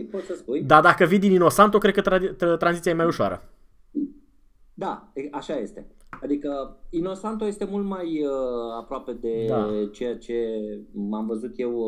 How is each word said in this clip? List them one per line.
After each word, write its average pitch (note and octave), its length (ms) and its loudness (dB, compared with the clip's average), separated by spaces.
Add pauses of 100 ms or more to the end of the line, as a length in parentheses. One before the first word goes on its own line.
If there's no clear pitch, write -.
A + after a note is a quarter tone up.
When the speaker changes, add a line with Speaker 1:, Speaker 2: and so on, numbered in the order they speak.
(120)
Speaker 1:
poți F#3 140 -8
să F3+ 120 -8
spui. C#3+ 260 -4
Speaker 2:
Dar D3+ 180 8
dacă E3+ 240 6
vii F#3 140 6
din G3 120 4
Inosanto, F#3+ 460 6
cred G3 160 4
că G3+ 80 0
tra-, F#3 360 0
tra-, E3+ 200 2
tranziția E3+ 340 0
e E3 40 2
mai E3 100 2
ușoară. G2 440 -2 (1200)
Speaker 1:
Da, E3 400 -8
e, C#3 180 -8
așa D3 240 -8
este. - 360 -10 (300)
Adică - 560 -6 (120)
Inosanto G3+ 560 -6
este G3+ 200 -4
mult G3+ 200 -4
mai, E3+ 400 -4
uh, C#3 40 -2 (500)
aproape B2+ 340 -10
de A2+ 360 -4
Speaker 2:
Da. G#2+ 180 0 (240)
Speaker 1:
ceea A#2+ 260 -6
ce - 160 -10 (800)
am A2 160 -4
văzut A2+ 280 -6
eu, A#2+ 180 -4 (140)